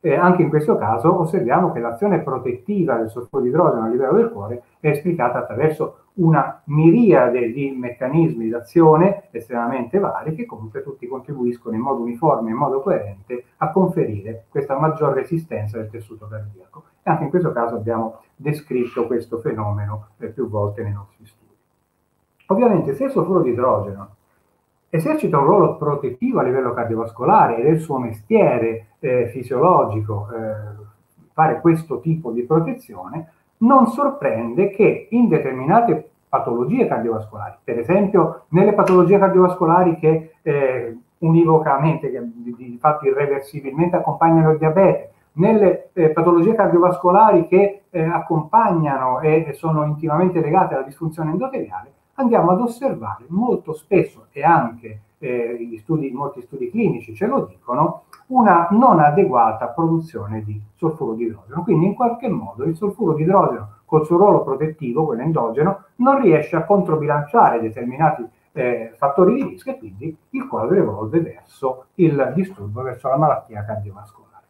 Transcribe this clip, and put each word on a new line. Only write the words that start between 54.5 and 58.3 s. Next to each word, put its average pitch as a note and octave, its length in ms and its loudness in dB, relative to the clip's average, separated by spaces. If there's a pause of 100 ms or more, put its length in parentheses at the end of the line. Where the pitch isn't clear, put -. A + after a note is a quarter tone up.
eh, A#2+ 400 -6
gli A#2 200 -12
studi, C3+ 320 -4
molti C3+ 320 -10
studi B2 280 -10
clinici D3 440 -2
ce F#3+ 120 -4
lo B3 180 -2
dicono, - 580 -4 (260)
una A3 440 4